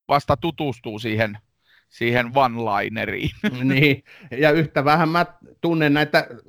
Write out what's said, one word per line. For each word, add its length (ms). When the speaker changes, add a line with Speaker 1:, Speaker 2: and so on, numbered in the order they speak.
Speaker 1:
vasta 280
tutustuu 640
siihen, 400
siihen 460
one-lineriin. 960
<laughs> 120
Speaker 2:
Niin, 400
ja 200
yhtä 340
vähän 240
mä 180
tunnen 340
näitä, 320